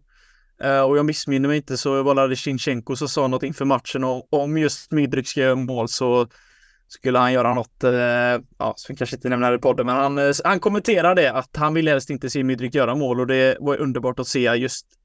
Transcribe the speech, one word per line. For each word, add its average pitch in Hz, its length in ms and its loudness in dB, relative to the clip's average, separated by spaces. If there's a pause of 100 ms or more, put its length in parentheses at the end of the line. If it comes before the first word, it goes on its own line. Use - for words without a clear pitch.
(640)
Eh, 139 180 2
och 135 160 4
jag 147 80 2
missminner 139 420 -2
mig 147 100 0
inte, 139 200 -6
så 135 260 -2
var 135 240 4
det 127 80 0
Zinchenko 131 600 -4
som 143 120 -6
sa 135 200 -2
något 127 160 -2
inför 135 220 -6
matchen, 131 380 -2
och 127 300 -4
om 147 240 0
just - 340 -2
Mudryk 135 360 0
ska - 120 -6
göra 131 160 4
mål 123 320 -4
så 123 400 0 (600)
skulle 127 320 -2
han 123 140 4
göra 123 200 2
något, 120 300 -6
eh, 127 80 4
ja, 120 840 0
som - 180 -14
vi - 20 -12
kanske 151 200 -6
inte 127 140 -4
nämner 123 260 2
i - 20 -2
podden, 123 280 0
men 123 100 0
han, 139 220 0
eh, 143 160 2 (100)
han 185 160 2
kommenterade 185 640 2
det, 135 100 4
att 127 260 -6
han 151 160 0
vill 160 140 2
helst 139 220 0
inte 135 200 -6
se 135 140 -2
Mudryk 127 320 -2
göra 127 200 2
mål, 127 240 0
och 127 80 0
det 131 320 2
var 143 180 -2
underbart 127 420 -4
att 127 80 -4
se 120 280 2
just 127 300 -4 (200)